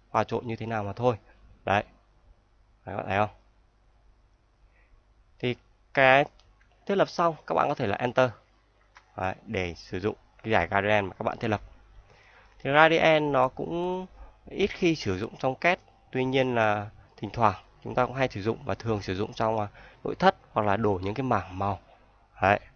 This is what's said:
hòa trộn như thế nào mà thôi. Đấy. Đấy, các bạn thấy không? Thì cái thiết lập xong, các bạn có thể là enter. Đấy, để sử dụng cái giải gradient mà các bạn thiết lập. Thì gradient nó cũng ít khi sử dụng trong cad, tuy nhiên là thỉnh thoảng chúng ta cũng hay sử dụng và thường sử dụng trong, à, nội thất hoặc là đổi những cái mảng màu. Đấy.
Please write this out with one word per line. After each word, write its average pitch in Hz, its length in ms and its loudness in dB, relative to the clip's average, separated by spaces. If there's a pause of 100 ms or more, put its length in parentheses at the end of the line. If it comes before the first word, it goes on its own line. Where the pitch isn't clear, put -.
(100)
hòa 110 140 0
trộn 120 220 -6
như 113 100 -6
thế 110 100 -10
nào 110 180 -4
mà 101 80 -8
thôi. 120 240 0 (480)
Đấy. 95 200 2 (1040)
Đấy, 95 100 -10
các - 0 -
bạn 90 100 -8
thấy 98 120 -2
không? 107 180 -2 (2000)
Thì 123 180 -2 (380)
cái 135 300 6 (600)
thiết 202 80 0
lập 170 140 2
xong, 170 260 0 (120)
các 160 80 -6
bạn 160 140 2
có 143 60 0
thể 123 120 -4
là 101 100 -2
enter. 123 340 2 (840)
Đấy, 95 180 -4 (120)
để 92 280 -4
sử - 260 -10
dụng 107 160 -4 (260)
cái 113 100 -2
giải 87 140 4
gradient 101 400 2
mà 90 120 -10
các - 40 -6
bạn - 160 -4
thiết 117 100 -4
lập. 104 120 0 (960)
Thì 135 120 -6
gradient 156 600 4
nó 131 160 4
cũng 180 580 -6 (400)
ít - 200 -2
khi 165 280 0
sử 92 240 -4
dụng 110 180 -8
trong 131 180 -2
cad, 175 240 0 (320)
tuy 131 140 0
nhiên 131 300 2
là 107 340 0 (280)
thỉnh 101 140 -8
thoảng 107 240 2 (300)
chúng 117 100 -8
ta 123 120 2
cũng 123 80 -8
hay 131 140 0
sử 101 140 -8
dụng 113 220 -2
và 98 100 -2
thường 107 280 -4
sử 95 120 -4
dụng 101 180 -4
trong, 110 280 -2
à, 104 80 -4 (360)
nội - 100 -4
thất 185 220 4 (160)
hoặc 107 140 0
là 98 100 2
đổi 101 260 0
những 101 120 -4
cái 135 100 -4
mảng 95 340 -2
màu. 98 200 -2 (640)
Đấy. 98 180 4 (160)